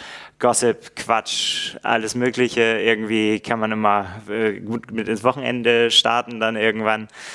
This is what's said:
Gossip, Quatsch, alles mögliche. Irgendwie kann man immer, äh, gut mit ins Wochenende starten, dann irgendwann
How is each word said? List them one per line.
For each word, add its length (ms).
Gossip, 560
Quatsch, 880
alles 320
mögliche. 460
Irgendwie 800
kann 200
man 120
immer, 360
äh, 300
gut 320
mit 160
ins 160
Wochenende 680
starten, 480
dann 160
irgendwann 520